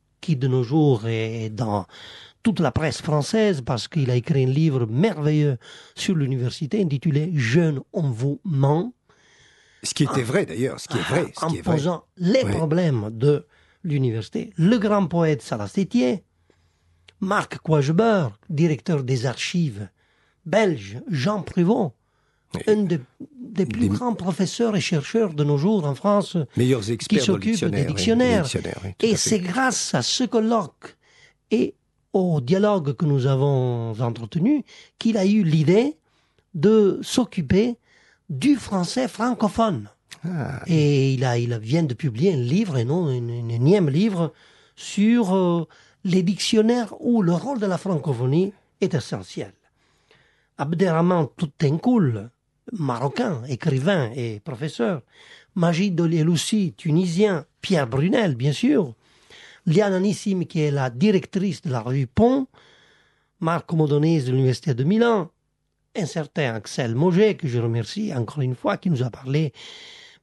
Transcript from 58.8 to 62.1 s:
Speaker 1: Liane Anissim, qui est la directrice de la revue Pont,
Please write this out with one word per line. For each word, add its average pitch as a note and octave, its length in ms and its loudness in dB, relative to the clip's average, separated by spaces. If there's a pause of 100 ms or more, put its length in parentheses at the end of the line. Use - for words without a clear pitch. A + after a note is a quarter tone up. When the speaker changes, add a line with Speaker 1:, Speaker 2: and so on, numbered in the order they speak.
Speaker 1:
Liane F#3+ 280 4
Anissim, F#3+ 500 0
qui - 160 -4
est D3+ 100 0
la C#3 200 -2
directrice F#3+ 720 0
de D#3 80 -6
la B2 100 -2
revue B2+ 260 -2
Pont, C4 400 2 (920)